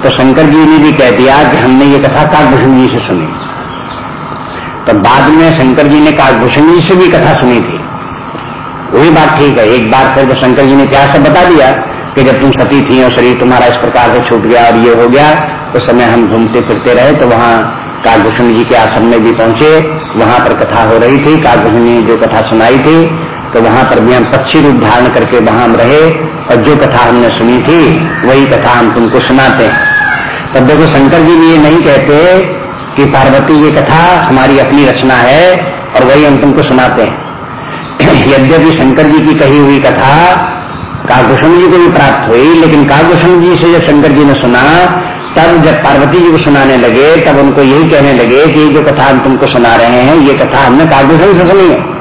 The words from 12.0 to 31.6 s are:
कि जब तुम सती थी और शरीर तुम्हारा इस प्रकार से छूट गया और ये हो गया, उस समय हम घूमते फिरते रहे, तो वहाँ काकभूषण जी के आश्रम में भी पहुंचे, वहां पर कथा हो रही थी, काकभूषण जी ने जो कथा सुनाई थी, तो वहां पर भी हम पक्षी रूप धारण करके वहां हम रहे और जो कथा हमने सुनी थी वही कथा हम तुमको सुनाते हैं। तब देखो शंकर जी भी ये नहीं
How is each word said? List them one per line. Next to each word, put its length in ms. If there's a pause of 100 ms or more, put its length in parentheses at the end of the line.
कि 80
जब 180
तुम 100
सती 300
थी 220
और 80
शरीर 280
तुम्हारा 260
इस 100
प्रकार 340
से 200
छूट 120
गया 240
और 100
ये 200
हो 140
गया, 380 (280)
उस 120
समय 160
हम 240
घूमते 340
फिरते 320
रहे, 200
तो 140
वहाँ 520 (260)
काकभूषण 480
जी 100
के 120
आश्रम 300
में 180
भी 80
पहुंचे, 480 (360)
वहां 240
पर 140
कथा 300
हो 140
रही 200
थी, 220
काकभूषण 460
जी 60
ने 100
जो 160
कथा 240
सुनाई 380
थी, 540 (200)
तो 80
वहां 220
पर 160
भी 140
हम 100
पक्षी 380
रूप 140
धारण 340
करके 300
वहां 240
हम 120
रहे 360 (400)
और 40
जो 200
कथा 340
हमने 200
सुनी 320
थी 480 (180)
वही 180
कथा 240
हम 220
तुमको 280
सुनाते 440
हैं। 160 (760)
तब 40
देखो 260
शंकर 340
जी 160
भी 160
ये 60
नहीं 200